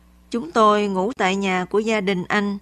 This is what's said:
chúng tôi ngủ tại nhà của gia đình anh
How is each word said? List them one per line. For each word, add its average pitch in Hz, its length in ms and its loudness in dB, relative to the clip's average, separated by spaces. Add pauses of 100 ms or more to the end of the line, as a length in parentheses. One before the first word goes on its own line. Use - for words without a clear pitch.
(300)
chúng 196 200 -6
tôi 208 360 4
ngủ 196 300 -2
tại 190 200 0
nhà 185 280 -2
của 196 140 -2
gia 214 220 0
đình 185 240 -2
anh 202 380 -2